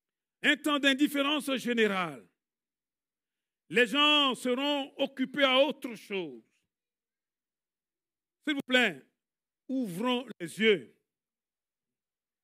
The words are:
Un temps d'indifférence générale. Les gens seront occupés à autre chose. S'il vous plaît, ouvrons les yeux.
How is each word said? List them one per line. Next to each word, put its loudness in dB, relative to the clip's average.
Un 4
temps 0
d'indifférence 0
générale. -2
Les 2
gens 2
seront -4
occupés -2
à 4
autre 0
chose. -10
S'il -2
vous -6
plaît, 0
ouvrons -4
les -10
yeux. 2